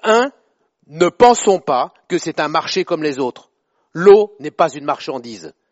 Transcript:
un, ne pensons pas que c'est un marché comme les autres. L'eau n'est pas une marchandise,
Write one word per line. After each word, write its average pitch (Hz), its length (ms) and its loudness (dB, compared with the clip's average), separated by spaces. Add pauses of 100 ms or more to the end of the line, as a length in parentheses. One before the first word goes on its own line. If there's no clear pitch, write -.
un, 233 300 0 (560)
ne 165 200 0
pensons 220 520 4
pas 135 340 -4 (140)
que 175 100 -2
c'est 160 220 -8
un 151 80 -2
marché 160 360 -4
comme 156 200 -6
les 139 160 -4
autres. - 300 -8 (420)
L'eau 202 480 4
n'est 147 100 -12
pas 170 220 0
une 143 120 -16
marchandise, 120 680 -10 (200)